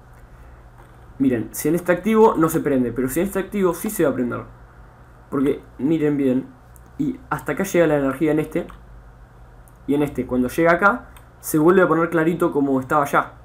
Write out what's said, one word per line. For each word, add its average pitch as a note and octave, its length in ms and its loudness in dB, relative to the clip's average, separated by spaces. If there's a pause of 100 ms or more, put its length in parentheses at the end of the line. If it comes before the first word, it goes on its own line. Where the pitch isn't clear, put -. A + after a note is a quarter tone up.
(1160)
Miren, B2+ 340 0
si - 160 -4
en D3+ 60 0
este F3 200 0
activo A3 440 4
no D#3+ 100 4
se D#3+ 120 0
prende, C3 320 0
pero C3 180 -4
si E3 120 -2
en F#3+ 40 0
este G3 140 -4
activo F#3+ 340 -2
sí G#3 160 -6
se F#3 140 -2
va C#3+ 80 2
a - 20 -2
prender. A#2 300 -4 (880)
Porque C#3 320 -2 (160)
miren D3 360 0
bien, C3 300 0 (540)
y C#3+ 200 -4 (120)
hasta - 220 -6
acá - 100 -2
llega F3 240 2
la D3+ 100 2
energía C#3 340 0
en D3+ 80 0
este. E3 280 -4 (1200)
Y C3+ 80 0
en D3 80 0
este, C#3 240 -6
cuando B2 200 -2
llega E3 260 2
acá, G3+ 340 0 (320)
se - 180 -4
vuelve F3+ 240 6
a F3 60 4
poner E3 240 0
clarito E3 400 0
como C#3 280 0
estaba C#3 260 0
allá. D3 280 -2 (120)